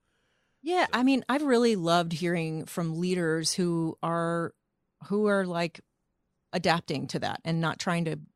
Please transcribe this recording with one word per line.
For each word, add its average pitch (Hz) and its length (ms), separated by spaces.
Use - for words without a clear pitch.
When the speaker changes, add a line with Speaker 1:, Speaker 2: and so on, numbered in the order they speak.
Speaker 1:
Yeah, 349 220
Speaker 2:
So - 60
Speaker 1:
I 233 100
mean, 262 260
I've 277 140
really 240 320
loved 170 380
hearing 160 540
from 165 340
leaders 170 520
who 170 480
are, 170 540
who 208 180
are, 196 180
like, 170 360
adapting 160 560
to - 100
that - 260
and 165 160
not 160 200
trying 170 240
to, 156 140